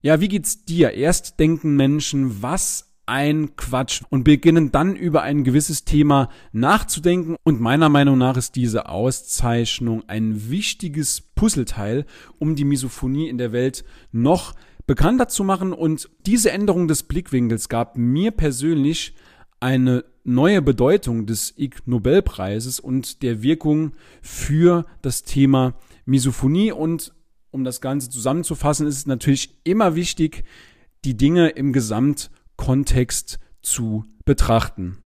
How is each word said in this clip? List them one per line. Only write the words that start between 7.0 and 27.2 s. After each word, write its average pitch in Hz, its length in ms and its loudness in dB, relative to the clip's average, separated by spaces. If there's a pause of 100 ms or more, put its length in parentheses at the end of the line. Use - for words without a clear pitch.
Und 147 180 2
meiner 143 300 4
Meinung 143 300 6
nach 127 180 2
ist - 180 -6
diese 117 320 -2
Auszeichnung 117 1160 -2
ein 110 460 -4
wichtiges 156 680 -6
Puzzleteil, 127 840 -2 (320)
um 156 180 -2
die 143 100 -2
Misophonie 139 640 -2
in 123 120 -8
der 120 120 -4
Welt 127 320 -2 (280)
noch 139 420 0 (320)
bekannter 233 420 2
zu - 160 -4
machen. 190 300 0
Und 160 340 -2 (200)
diese 214 240 4
Änderung 180 360 2
des 151 140 0
Blickwinkels 123 680 -2
gab 117 300 -4
mir 135 320 2
persönlich 151 840 0 (440)
eine 127 460 2 (180)
neue 151 380 4
Bedeutung 123 640 2
des 107 320 -6
Ig 139 200 -6 (100)
Nobelpreises 120 920 -2
und 127 440 -6
der 117 180 -4
Wirkung 156 520 0 (280)
für 170 640 2 (160)
das - 220 -6
Thema 135 500 2 (320)
Misophonie. 135 680 0
Und 160 440 -6 (340)